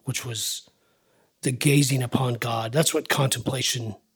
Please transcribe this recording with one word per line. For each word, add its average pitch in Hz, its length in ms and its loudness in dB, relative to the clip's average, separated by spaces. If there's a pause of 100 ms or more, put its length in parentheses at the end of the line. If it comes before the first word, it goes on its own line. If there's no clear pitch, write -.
which - 200 -4
was - 440 -6 (760)
the 135 100 0
gazing 135 500 4
upon 127 320 0
God. 113 380 -4
That's 160 220 2
what 151 160 -2
contemplation, 123 840 0 (220)